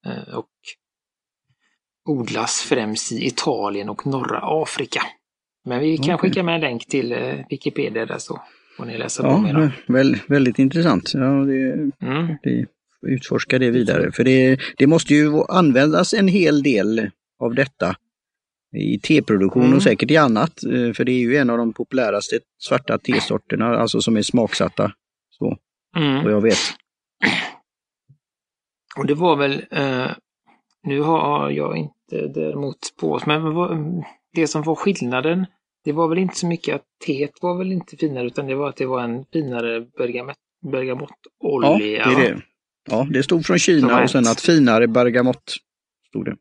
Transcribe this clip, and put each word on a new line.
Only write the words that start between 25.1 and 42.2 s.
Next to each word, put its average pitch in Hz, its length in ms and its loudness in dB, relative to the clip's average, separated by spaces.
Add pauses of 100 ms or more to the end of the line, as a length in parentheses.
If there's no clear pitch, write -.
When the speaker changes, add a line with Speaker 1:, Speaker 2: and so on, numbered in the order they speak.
Speaker 2:
Så. - 280 -4 (380)
Speaker 1:
Mm. 143 280 0
Speaker 2:
Vad 107 100 2
jag 104 80 2
vet. 107 160 4 (2500)
Speaker 1:
Och 139 80 -4
det 143 80 2
var 160 220 2
väl, 143 360 -2
eh, 131 400 -2 (720)
nu 139 180 -2
har 147 500 0
jag 147 260 -4
inte - 500 -8
däremot 78 500 -6 (220)
på, 156 260 -4
men 156 280 -2
vad, 170 500 -4 (300)
det 165 140 0
som 151 160 -4
var 156 120 0
skillnaden, 160 680 -2 (400)
det 151 60 -2
var 160 160 0
väl 160 100 0
inte 185 220 -2
så 175 80 -4
mycket 165 280 -4
att 139 80 -10 (220)
teet 143 260 -4 (100)
var 175 160 -4
väl 185 140 -6
inte 170 260 -8
finare, 131 300 -4
utan 139 200 -8
det 131 80 -4
var 143 140 -4
att 131 60 -14
det 135 100 -4
var 131 180 -4
en 120 300 -6
finare 120 480 -4
bergamot-, 123 920 -10
bergamottolja, 135 960 -2
Speaker 2:
Ja, 165 80 6
det 107 200 -2
är 110 160 0
Speaker 1:
va? 131 60 4
Speaker 2:
det. 101 220 2 (480)